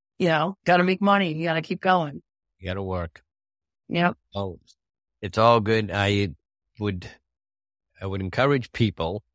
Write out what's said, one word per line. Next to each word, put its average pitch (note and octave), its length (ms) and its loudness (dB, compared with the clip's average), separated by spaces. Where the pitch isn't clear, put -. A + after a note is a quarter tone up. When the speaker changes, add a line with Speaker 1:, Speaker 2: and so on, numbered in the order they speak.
Speaker 1:
you F3+ 100 0
know, D#3+ 260 0
gotta F3 180 6
make F#3 180 0
money. G3 320 2
You D#3+ 120 -6
gotta E3 180 -2
keep - 180 -6
going. E3+ 400 2
Speaker 2:
You F#2 100 -12
gotta G2 140 -4
work. F#2 400 -6
Speaker 1:
Yep. F3 260 0
Speaker 2:
Oh, G2 240 -8
it's G2+ 180 -6
all A#2 200 6
good. A2 320 0
I G2+ 380 0
would, G2+ 300 -6
I F#2+ 60 -10
would G2 160 -6
encourage B2 500 -2
people, F#2+ 520 -2